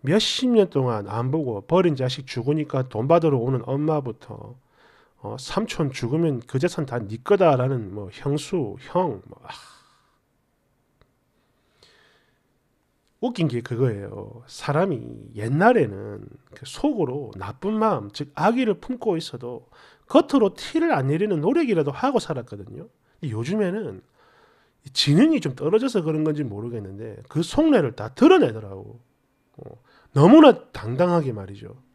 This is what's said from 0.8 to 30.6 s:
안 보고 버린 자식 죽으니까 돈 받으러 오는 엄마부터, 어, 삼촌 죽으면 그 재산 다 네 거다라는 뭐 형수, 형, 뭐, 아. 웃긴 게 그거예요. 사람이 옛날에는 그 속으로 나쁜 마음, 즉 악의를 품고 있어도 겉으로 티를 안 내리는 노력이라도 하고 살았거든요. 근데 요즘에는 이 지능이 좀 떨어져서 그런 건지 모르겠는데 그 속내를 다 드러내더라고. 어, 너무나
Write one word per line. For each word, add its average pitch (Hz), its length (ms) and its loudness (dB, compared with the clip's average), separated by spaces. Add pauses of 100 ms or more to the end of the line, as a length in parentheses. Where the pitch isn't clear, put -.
안 120 240 -2
보고 123 300 -4
버린 170 340 2
자식 127 320 -4
죽으니까 139 640 -4
돈 113 180 -4
받으러 160 320 4
오는 123 260 -2
엄마부터, 135 880 -6 (680)
어, 107 160 -10
삼촌 165 520 -4
죽으면 135 560 -2
그 135 120 -4
재산 165 260 -2
다 120 140 -6
네 107 240 -10
거다라는 131 720 2
뭐 101 160 -10
형수, 143 680 -4
형, 160 460 -4
뭐, - 180 -20
아. - 60 -20 (3750)
웃긴 226 260 -2
게 120 140 -2
그거예요. 107 840 -4
사람이 147 540 -2 (340)
옛날에는 107 920 0 (260)
그 - 120 -20
속으로 147 720 -4
나쁜 113 360 -8
마음, 185 380 -2
즉 - 240 -12
악의를 220 460 0
품고 233 340 -4
있어도 123 540 -12 (400)
겉으로 269 460 4
티를 330 380 -2
안 135 140 0
내리는 175 320 0
노력이라도 202 520 2
하고 262 280 -2
살았거든요. 123 680 -12 (320)
근데 139 100 -6
요즘에는 170 680 -4 (840)
이 139 40 -18
지능이 247 500 4
좀 - 160 -6
떨어져서 214 460 0
그런 156 240 -2
건지 151 180 -2
모르겠는데 104 880 -10
그 160 140 -2
속내를 240 500 2
다 110 160 -10
드러내더라고. 110 920 2 (560)
어, - 80 -20 (480)
너무나 226 600 10